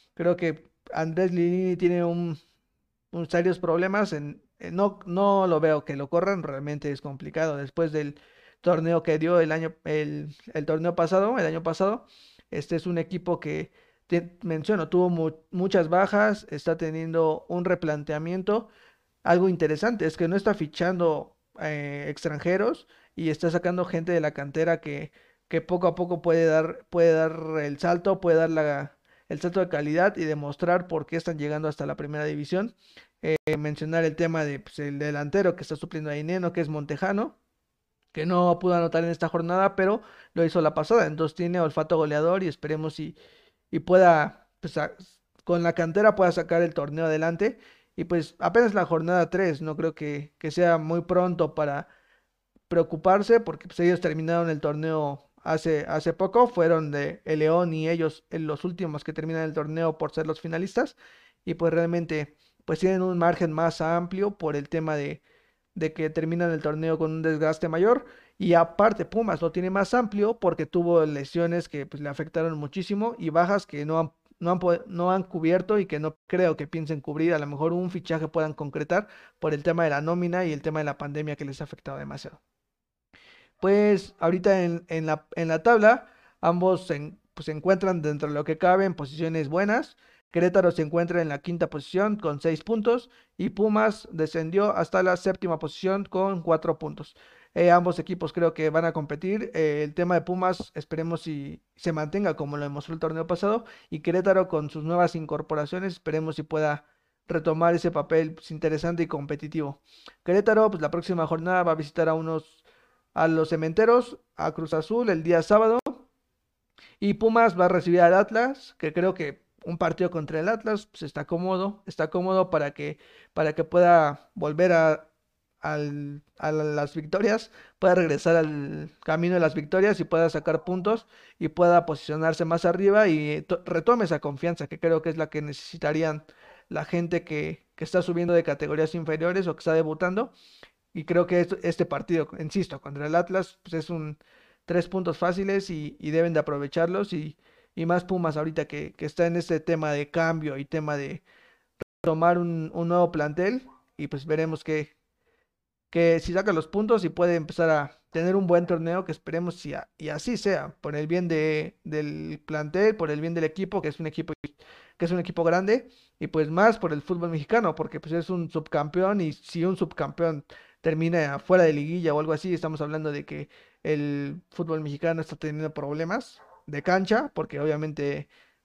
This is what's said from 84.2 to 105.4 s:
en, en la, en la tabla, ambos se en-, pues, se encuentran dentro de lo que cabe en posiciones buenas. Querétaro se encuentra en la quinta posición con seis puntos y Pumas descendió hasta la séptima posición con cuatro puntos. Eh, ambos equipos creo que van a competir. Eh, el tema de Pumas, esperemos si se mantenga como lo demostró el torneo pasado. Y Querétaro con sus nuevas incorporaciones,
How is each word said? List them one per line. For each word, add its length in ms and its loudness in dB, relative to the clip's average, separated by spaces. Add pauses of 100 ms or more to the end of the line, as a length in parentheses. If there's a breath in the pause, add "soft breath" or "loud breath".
en, 240 -2
en 180 -4
la, 300 -2
en 120 -2
la 160 -2
tabla, 440 6 (340 soft breath)
ambos 460 2
se 80 -4
en-, 240 -12 (140)
pues, 120 -16
se 60 -6
encuentran 500 0
dentro 260 -2
de 60 -4
lo 100 -4
que 140 -4
cabe 280 4
en 80 -2
posiciones 560 -4
buenas. 480 -2 (340 soft breath)
Querétaro 400 4
se 120 -2
encuentra 400 0
en 40 -2
la 120 -6
quinta 320 -4
posición 440 -2
con 240 -4
seis 240 -2
puntos 460 0 (260 soft breath)
y 140 -4
Pumas 640 0
descendió 640 0
hasta 240 0
la 160 2
séptima 400 -2
posición 480 -4
con 380 -2
cuatro 340 0
puntos. 380 -14 (400 soft breath)
Eh, 160 6
ambos 260 4
equipos 340 -6
creo 220 0
que 160 -2
van 160 2
a 80 -2
competir. 600 -4
Eh, 280 0
el 120 -6
tema 180 0
de 80 4
Pumas, 540 -2
esperemos 480 -6
si 400 -10 (120)
se 160 -4
mantenga 440 -2
como 220 -6
lo 60 -4
demostró 300 -8
el 60 -10
torneo 260 -4
pasado. 400 0 (240 loud breath)
Y 120 -8
Querétaro 460 4
con 220 -4
sus 140 -10
nuevas 320 2
incorporaciones, 800 -4